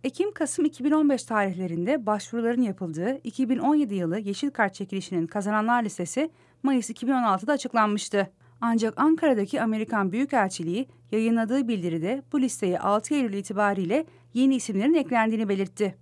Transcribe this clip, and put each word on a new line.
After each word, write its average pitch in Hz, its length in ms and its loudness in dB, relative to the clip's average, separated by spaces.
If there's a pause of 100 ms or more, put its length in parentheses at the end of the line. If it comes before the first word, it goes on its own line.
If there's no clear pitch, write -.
Ekim-Kasım 339 600 -2
iki 294 200 -2
bin 285 60 2
on 302 200 4
beş 254 140 0
tarihlerinde 190 800 -2
başvuruların 233 560 0
yapıldığı 190 600 -4
iki 226 240 -2
bin 262 100 2
on 285 160 2
yedi 262 200 2
yılı 175 240 -2
Yeşil 202 320 -4
Kart 196 240 0
çekilişinin 190 520 -4
kazananlar 214 580 0
listesi 214 460 -4 (320)
Mayıs 262 280 0
iki 233 160 -8
bin 269 60 0
on 254 100 0
altıda 214 300 0
açıklanmıştı. 208 800 0 (300)
Ancak 226 400 2
Ankara'daki 285 600 2
Amerikan 220 500 0
Büyükelçiliği 208 760 -2 (240)
yayınladığı 226 560 0
bildiride 180 540 -2 (100)
bu 294 80 2
listeye 208 380 0
altı 214 360 0
Eylül 247 180 0
itibariyle 202 720 0 (300)
yeni 262 220 4
isimlerin 226 380 0
eklendiğini 226 540 0
belirtti. 196 540 -2